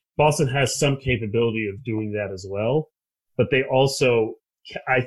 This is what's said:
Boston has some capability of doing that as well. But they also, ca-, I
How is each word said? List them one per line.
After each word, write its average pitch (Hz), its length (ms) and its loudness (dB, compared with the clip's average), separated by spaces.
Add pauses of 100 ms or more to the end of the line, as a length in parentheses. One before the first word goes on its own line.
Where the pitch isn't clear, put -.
(160)
Boston 147 320 2
has 135 300 0
some 139 200 2
capability 113 720 -2
of 98 160 -8
doing 110 280 -4
that 104 200 -4
as 95 160 -12
well. 113 420 -2 (460)
But 120 140 2
they 131 140 2
also, 131 720 2 (360)
ca-, - 160 -12
I 131 200 2